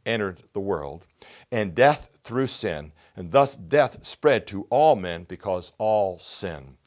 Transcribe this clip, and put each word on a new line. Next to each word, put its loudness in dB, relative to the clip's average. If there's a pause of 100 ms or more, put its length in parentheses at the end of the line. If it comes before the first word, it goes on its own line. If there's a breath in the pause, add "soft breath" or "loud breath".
entered -4 (100)
the -6
world, -6 (440 loud breath)
and -2
death 2
through -2
sin, -6 (240 soft breath)
and -12
thus 4
death 0
spread 2
to -8
all 6
men -6
because -6
all 0
sin." -10 (100)